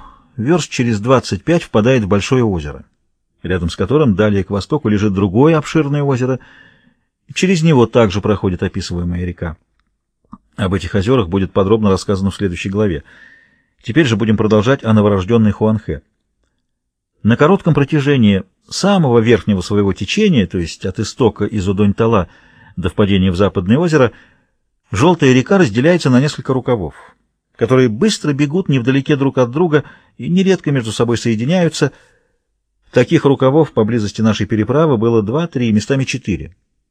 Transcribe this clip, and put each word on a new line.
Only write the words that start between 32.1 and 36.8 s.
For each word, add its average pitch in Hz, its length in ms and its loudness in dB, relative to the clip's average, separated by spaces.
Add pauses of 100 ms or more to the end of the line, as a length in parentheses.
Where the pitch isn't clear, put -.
Таких 127 320 2
рукавов 139 480 2
поблизости 110 500 -2
нашей 110 260 0
переправы 123 500 0
было 113 260 2
два-три, 123 480 -4
местами 131 320 0
четыре. 85 540 -6 (320)